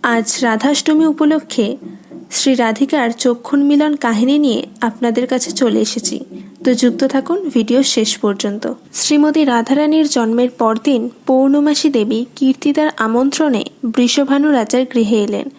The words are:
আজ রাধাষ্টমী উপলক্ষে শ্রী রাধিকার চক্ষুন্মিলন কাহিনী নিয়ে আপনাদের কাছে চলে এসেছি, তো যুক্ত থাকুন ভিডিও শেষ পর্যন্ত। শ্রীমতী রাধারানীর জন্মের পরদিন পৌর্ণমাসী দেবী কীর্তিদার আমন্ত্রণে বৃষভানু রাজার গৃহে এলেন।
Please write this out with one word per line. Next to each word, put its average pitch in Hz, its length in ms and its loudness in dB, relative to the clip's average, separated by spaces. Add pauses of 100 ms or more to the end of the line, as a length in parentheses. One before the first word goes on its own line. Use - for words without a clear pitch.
আজ 233 380 -2
রাধাষ্টমী 277 640 2
উপলক্ষে 302 720 0 (540)
শ্রী 262 240 0
রাধিকার 240 560 0
চক্ষুন্মিলন 285 840 0
কাহিনী 247 440 0
নিয়ে 269 260 0 (160)
আপনাদের 233 460 -2
কাছে 262 240 -2
চলে 220 300 0
এসেছি, - 380 -4 (440)
তো 254 100 2
যুক্ত 247 300 0
থাকুন 277 500 -2
ভিডিও 233 300 2
শেষ 220 340 -2
পর্যন্ত। 208 560 -4 (200)
শ্রীমতী 302 520 2
রাধারানীর 285 600 2
জন্মের 240 420 0
পরদিন 233 600 0 (180)
পৌর্ণমাসী 285 600 2
দেবী 226 360 -2 (100)
কীর্তিদার 285 600 0
আমন্ত্রণে 247 680 0 (200)
বৃষভানু 269 680 2
রাজার 247 420 0
গৃহে 220 300 2
এলেন। 202 360 -6